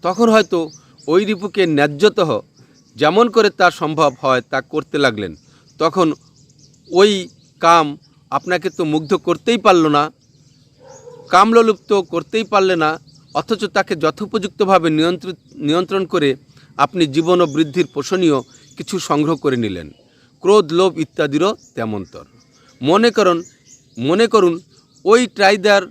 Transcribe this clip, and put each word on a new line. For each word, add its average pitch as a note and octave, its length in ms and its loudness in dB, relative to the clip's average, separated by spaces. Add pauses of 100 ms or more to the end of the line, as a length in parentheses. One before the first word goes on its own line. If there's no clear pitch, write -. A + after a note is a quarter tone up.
তখন F#3+ 280 0
হয়তো F3+ 400 0 (360)
ওই F3+ 180 2
রিপুকে F#3+ 420 -4
ন্যায্যতঃ D3+ 760 0 (560)
যেমন F3 340 2
করে G#3 200 2
তা F3+ 200 2
সম্ভব D#3 500 -2
হয় C3 200 0
তা C3+ 200 -6
করতে D3+ 380 -8
লাগলেন। G#2 360 -2 (440)
তখন E3 340 0 (800)
ওই F#3+ 380 2 (320)
কাম E3 380 2 (320)
আপনাকে F3 400 -4
তো F3 140 -6
মুগ্ধ D#3 300 -2
করতেই F3+ 440 -2
পারল F#3 300 4
না, D3 240 0 (1160)
কামলোলুপ A3 480 4 (120)
তো G3+ 140 0
করতেই E3+ 420 -6
পারলে F#3+ 320 0
না, D#3 220 -2 (360)
অথচ G3+ 300 -4
তাকে F#3+ 320 -4
যথোপযুক্তভাবে F3+ 920 -2
নিয়ন্ত্রি-, E3 440 -2 (200)
নিয়ন্ত্রণ F3+ 500 -4
করে D3 320 -2 (400)
আপনি D#3 300 0
জীবন E3 340 0
ও F3 60 2
বৃদ্ধির D3+ 400 -2
পোষণীয় D3+ 540 -2 (360)
কিছু F3 220 -8
সংগ্রহ D3+ 380 -2
করে C3+ 200 -2
নিলেন। F#2 340 -6 (500)
ক্রোধ, F3+ 320 2
লোভ E3+ 260 -2
ইত্যাদিরও D#3 580 -4 (180)
তেমনতর। G#2+ 500 -10 (580)
মনে G3 280 4
করুন, F3+ 320 0 (560)
মনে E3 280 0
করুন F#3 340 2 (440)
ওই A#3 220 4
ট্রাইদার G3+ 640 2